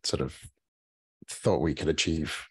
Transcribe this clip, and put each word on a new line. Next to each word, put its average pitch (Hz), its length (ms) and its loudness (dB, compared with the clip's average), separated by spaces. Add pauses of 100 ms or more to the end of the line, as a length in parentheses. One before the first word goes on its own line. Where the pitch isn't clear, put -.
sort - 160 0
of 65 160 -2 (920)
thought 87 320 2
we 78 140 2
could 76 140 0
achieve 80 640 0